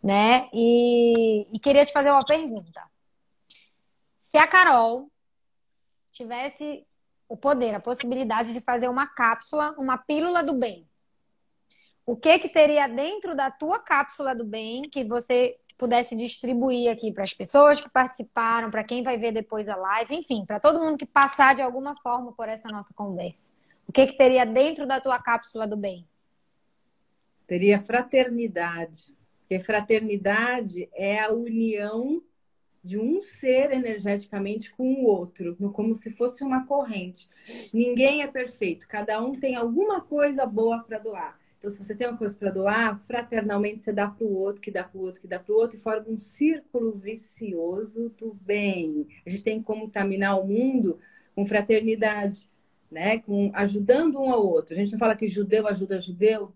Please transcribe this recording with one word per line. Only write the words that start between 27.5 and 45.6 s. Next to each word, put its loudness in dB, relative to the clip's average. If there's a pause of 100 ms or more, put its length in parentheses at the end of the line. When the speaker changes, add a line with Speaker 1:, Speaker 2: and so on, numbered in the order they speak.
Speaker 2:
fraternidade, -2 (260)
porque -4
fraternidade -2
é -2
a 0
união -2 (600)
de -8
um -2
ser 0
energeticamente -4
com -2
o -2
outro, -2
no, -4
como -2
se -12
fosse -6
uma -2
corrente. -6 (440)
Ninguém 2
é -4
perfeito, -8
cada -4
um -6
tem -2
alguma 0
coisa 0
boa 0
pra -12
doar. -12 (200)
Então, -10
se -14
você -12
tem -4
uma -6
coisa -6
pra -4
doar, 0
fraternalmente -4
você -6
dá -2
pro -6
outro, -4
que -14
dá -6
pro -16
outro, -10
que -20
dá -8
pro -4
outro, 2